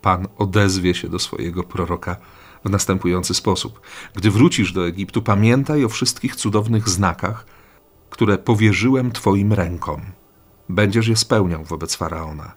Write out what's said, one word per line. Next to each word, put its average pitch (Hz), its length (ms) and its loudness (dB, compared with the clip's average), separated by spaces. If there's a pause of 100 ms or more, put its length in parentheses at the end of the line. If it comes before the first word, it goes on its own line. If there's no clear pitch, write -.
Pan 92 260 0 (100)
odezwie 95 560 2
się 85 140 -6
do 87 100 -6
swojego 87 440 -6
proroka 87 540 -6 (480)
w 101 60 -2
następujący 92 640 0
sposób. - 460 -2 (340)
„Gdy 104 160 2
wrócisz 104 420 4
do 92 140 -2
Egiptu, 95 360 -4
pamiętaj 123 640 4
o 110 40 0
wszystkich - 480 -4
cudownych 110 520 0
znakach, 95 580 -2 (640)
które 104 280 2
powierzyłem 113 760 2
twoim 101 400 2
rękom. 82 480 -4 (680)
Będziesz 104 400 2
je 113 80 2
spełniał 90 480 0
wobec 80 300 -8
Faraona. 80 640 -8